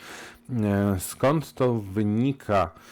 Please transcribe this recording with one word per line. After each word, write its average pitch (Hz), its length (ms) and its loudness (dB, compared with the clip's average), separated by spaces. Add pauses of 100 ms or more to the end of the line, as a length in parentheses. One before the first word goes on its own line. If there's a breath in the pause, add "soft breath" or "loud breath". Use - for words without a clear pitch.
(500 loud breath)
E, 101 500 2
skąd 143 520 -2
to 123 220 0
wynika? 104 960 0 (220 loud breath)